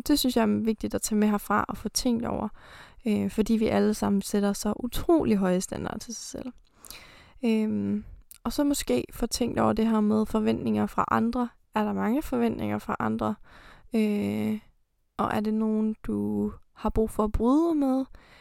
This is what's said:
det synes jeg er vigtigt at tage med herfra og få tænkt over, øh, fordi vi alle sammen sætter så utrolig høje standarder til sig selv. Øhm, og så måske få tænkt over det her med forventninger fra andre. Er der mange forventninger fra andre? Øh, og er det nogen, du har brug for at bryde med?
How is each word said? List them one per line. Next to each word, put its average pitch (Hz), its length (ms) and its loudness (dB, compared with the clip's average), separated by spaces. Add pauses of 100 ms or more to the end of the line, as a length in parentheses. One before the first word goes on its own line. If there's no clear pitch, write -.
det 294 120 4
synes 254 180 2
jeg 226 60 4
er 214 220 2
vigtigt 214 300 -2
at 196 80 -2
tage 214 160 0
med 208 100 4
herfra 208 400 0
og - 80 -8
få - 120 -8
tænkt 240 360 0
over, 208 240 -2 (580)
øh, 202 240 0
fordi 220 240 0
vi 220 120 2
alle 208 280 2
sammen 202 280 0
sætter 202 300 0
så 208 240 -4
utrolig 247 600 2
høje 185 240 2
standarder - 380 -6
til 233 160 -12
sig - 100 -14
selv. - 280 -12 (920)
Øhm, 214 600 0 (400)
og 240 80 -4
så 294 120 0
måske 285 480 0
få - 140 -2
tænkt 233 320 -2
over 220 140 4
det 220 160 2
her 220 120 2
med 214 260 2
forventninger 214 600 0
fra - 240 0
andre. 233 380 0 (260)
Er 214 100 2
der 208 80 -2
mange 208 300 0
forventninger 226 560 -2
fra - 200 -4
andre? 220 360 0 (600)
Øh, 214 640 0 (580)
og - 160 0
er 214 80 0
det 214 140 -2
nogen, 220 420 0 (100)
du 208 460 -2 (200)
har - 180 -4
brug 220 200 2
for - 140 0
at 220 80 0
bryde 302 420 4
med? 269 300 2 (360)